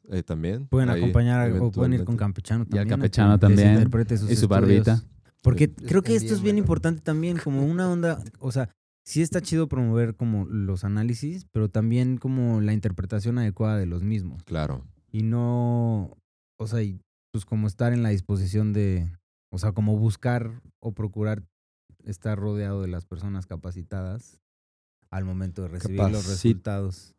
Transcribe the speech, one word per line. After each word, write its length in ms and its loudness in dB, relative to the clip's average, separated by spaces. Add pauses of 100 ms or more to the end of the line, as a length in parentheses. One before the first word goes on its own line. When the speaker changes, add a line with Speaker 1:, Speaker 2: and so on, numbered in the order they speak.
(100)
Speaker 1:
Eh, 120 -2
también, 460 -6
Speaker 2:
Pueden 220 2
Speaker 1:
ahí, 120 0
Speaker 2:
acompañar 380 2
a, 40 2
o 40 2
pueden 60 0
ir 60 2 (400)
Speaker 1:
eventualmente. 60 -2
Speaker 2:
con 100 -2
Campechano 440 -2
Speaker 3:
Y 40 -2
al 40 -8
Speaker 2:
también, 120 0
a 40 0
que 60 -2
Speaker 3:
Campechano 420 4
Speaker 2:
les 80 6
Speaker 3:
también, 340 8
Speaker 2:
interprete 440 4
sus 120 -2
Speaker 3:
y 60 4
su 80 4
Speaker 2:
estudios. 60 2
Speaker 3:
barbita. 520 6 (400)
Speaker 2:
Porque 220 4
Speaker 1:
Eh, 100 -2 (120)
Speaker 2:
creo 160 2
que 120 2
esto 200 0
es 80 -2
bien 140 2
Speaker 4:
envíamelo. 80 0
Speaker 2:
importante 380 0
también, 360 -2
como 280 -2
una 240 0
onda, 320 -2 (180)
o 100 -6
sea, 200 -4 (360)
sí 140 -2
está 220 0
chido 260 -2
promover 480 0
como 300 -2
los 380 -4
análisis, 680 -4
pero 160 0
también 480 0
como 460 0
la 100 2
interpretación 680 -2
adecuada 380 0
de 80 -2
los 180 -4
mismos. 420 -4
Speaker 1:
Claro. 380 -4 (300)
Speaker 2:
Y 120 -2
no, 920 0 (420)
o 80 -8
sea, 160 -2
y, 160 -6 (320)
pues, 140 -6
como 220 -2
estar 260 0
en 100 0
la 60 0
disposición 640 0
de, 400 0 (400)
o 60 -8
sea, 140 -2
como 260 0
buscar 640 -2 (200)
o 100 -8
procurar 500 -4 (640)
estar 340 -6
rodeado 420 -4
de 80 -6
las 160 -8
personas 400 -8
capacitadas 960 -12 (680)
al 160 -6
momento 360 -6
de 60 -8
recibir 300 -6
los 260 2
Speaker 1:
Capacit- 60 -6
Speaker 2:
resultados. 880 -2